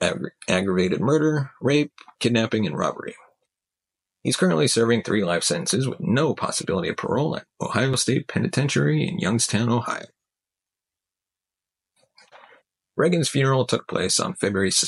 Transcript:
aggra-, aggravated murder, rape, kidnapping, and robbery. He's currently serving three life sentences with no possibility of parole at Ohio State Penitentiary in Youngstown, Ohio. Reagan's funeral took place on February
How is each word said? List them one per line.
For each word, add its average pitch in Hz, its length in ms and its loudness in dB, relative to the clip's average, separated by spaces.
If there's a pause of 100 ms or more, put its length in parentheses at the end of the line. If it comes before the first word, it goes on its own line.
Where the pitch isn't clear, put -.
aggra-, 87 300 -2 (160)
aggravated 92 540 2
murder, 151 500 2 (100)
rape, 147 300 2 (280)
kidnapping, 113 460 2
and 78 120 -4
robbery. - 360 -4 (1080)
He's - 140 0
currently 165 300 2
serving 117 360 2
three 104 200 0
life 85 200 0
sentences 131 440 0
with - 120 -6
no 131 340 0
possibility - 540 -4
of 85 100 -6
parole 139 400 -2
at - 80 -12 (160)
Ohio 131 340 0
State 131 320 0
Penitentiary - 800 0
in - 120 -4
Youngstown, 110 500 0
Ohio. - 360 -2 (3000)
Reagan's 165 320 2
funeral 135 340 2
took - 240 -2
place - 320 -2
on - 140 -4
February 95 380 0 (160)